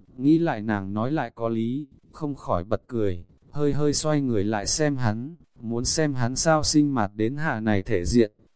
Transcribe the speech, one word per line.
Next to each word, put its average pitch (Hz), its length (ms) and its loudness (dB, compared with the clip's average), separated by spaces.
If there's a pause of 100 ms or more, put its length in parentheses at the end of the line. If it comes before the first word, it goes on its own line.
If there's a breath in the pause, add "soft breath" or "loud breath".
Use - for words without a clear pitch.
(160)
nghĩ 147 220 4
lại 143 240 0
nàng 101 320 -4
nói 117 180 -2
lại 135 220 -4
có 113 140 -4
lý, 120 400 -4 (240)
không 147 220 -6
khỏi 95 300 -2
bật 107 220 -2
cười, 101 380 -2 (300)
hơi 147 180 2
hơi 147 200 2
xoay 151 280 0
người 117 240 0
lại 104 220 -2
xem 147 300 0
hắn, 123 400 -2 (240)
muốn 117 240 -4
xem 147 300 0
hắn 123 220 0
sao 156 260 2
sinh 147 320 2
mạt 104 200 0
đến 110 220 0
hạ 147 240 -2
này 107 220 2
thể 90 220 -2
diện. 110 280 4 (240)